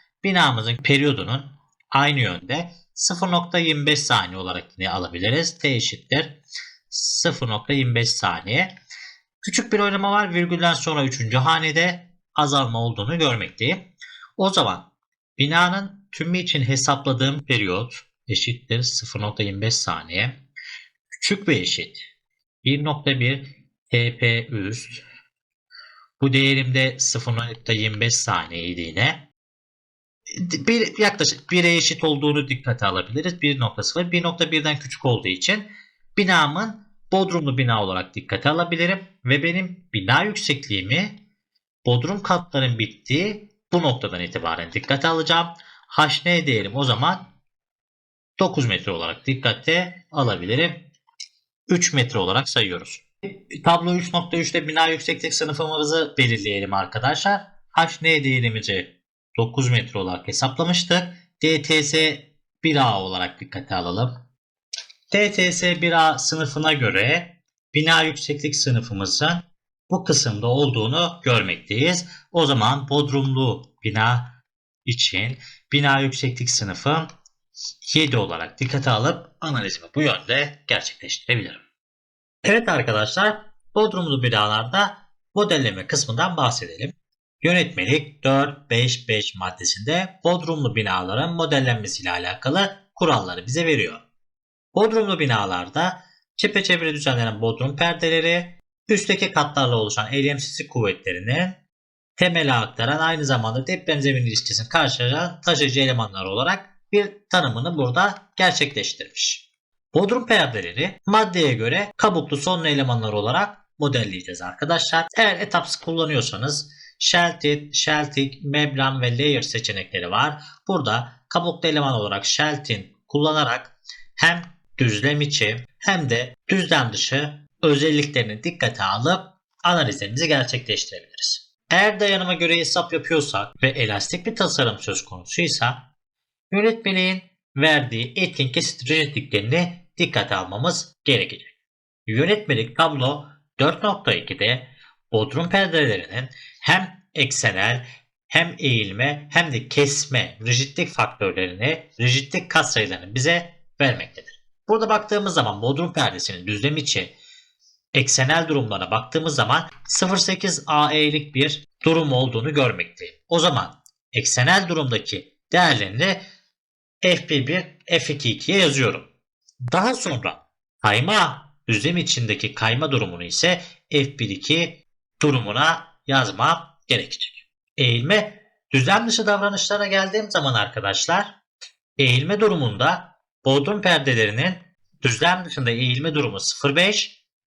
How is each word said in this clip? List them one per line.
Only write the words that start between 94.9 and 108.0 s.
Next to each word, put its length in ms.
binalarda 840
çepeçevre 560
düzenlenen 480
bodrum 360
perdeleri, 840
üstteki 440
katlarla 440
oluşan 360
eylemsizlik 580
kuvvetlerinin 840
temele 360
aktaran, 460
aynı 260
zamanda 420
deprem 340
zemin 260
ilişkisini 420
karşılayan 720
taşıyıcı 400
elemanlar 440
olarak 520
bir 200
tanımını 460
burada 600